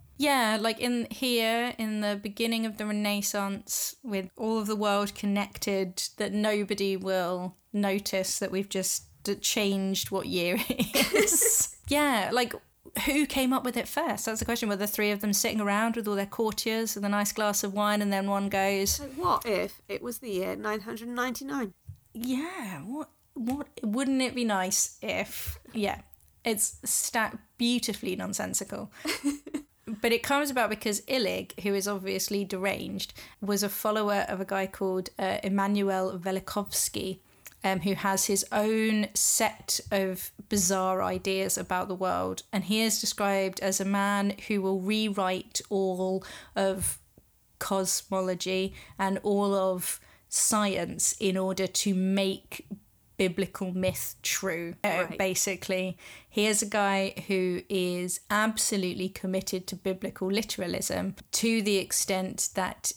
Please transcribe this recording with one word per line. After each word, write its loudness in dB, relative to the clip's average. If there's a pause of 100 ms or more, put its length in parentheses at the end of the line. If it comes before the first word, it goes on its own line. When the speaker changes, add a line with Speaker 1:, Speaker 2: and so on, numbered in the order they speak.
(180)
Speaker 1:
Yeah, 4
like, 0
in 0
here, 2
in -2
the 0
beginning -2
of -6
the -4
Renaissance, -2
with -4
all 0
of -2
the 0
world 2
connected, -2
that -2
nobody 2
will -2 (160)
notice 0
that -2
we've -2
just -2 (200)
d-, 0
changed 0
what -2
year 0 (140)
it 2
is. 4
<laughs> -12
Yeah, 4
like, 2 (520)
who 4
came 2
up 2
with -2
it -2
first? 0
That's -2
the 0
question. 0
Were 2
the 0
three 2
of 0
them 2
sitting 2
around 2
with -2
all 0
their 0
courtiers -2
with -6
a 2
nice 2
glass 2
of -2
wine, 2
and 2
then 2
one 2
goes, 2
Speaker 2:
So -2 (140)
what 2
if 0
it -4
was -8
the -10
year -2
nine -2
hundred -10
ninety-nine? -4 (400)
Speaker 1:
Yeah, -4
what, -8 (240)
what, -4 (160)
wouldn't 2
it 0
be 0
nice 0
if, -4 (140)
yeah. 0 (460)
It's 0
sta-, 0 (200)
beautifully 0
nonsensical. -6 (100)
<laughs> -2 (680)
But 4
it 2
comes 2
about 2
because -2
Illig, -2
who 0
is 0
obviously -2
deranged, -4 (260)
was 0
a 0
follower 2
of -4
a -4
guy 0
called, -2 (100)
uh, 0
Immanuel 2
Velikovsky, -4 (440)
um, 2
who 2
has 2
his 2
own 2
set 0 (120)
of 0 (180)
bizarre 2
ideas 0
about -2
the -4
world. 0 (100)
And -2
he 2
is 2
described 0
as 0
a -2
man 2 (140)
who 2
will 0
rewrite 0
all 0 (320)
of 0 (720)
cosmology 0 (240)
and 0
all 2
of 0 (300)
science 0
in 2
order 0
to 2
make 0 (500)
biblical 0
myth -2
true, -2
uh, 2
Speaker 2:
Right. -8
Speaker 1:
basically. 0 (320)
He 4
is 4
a 0
guy 2 (140)
who 2
is 0 (100)
absolutely 0
committed -4
to -8
biblical -4
literalism -2 (160)
to 2
the 4
extent 0
that -2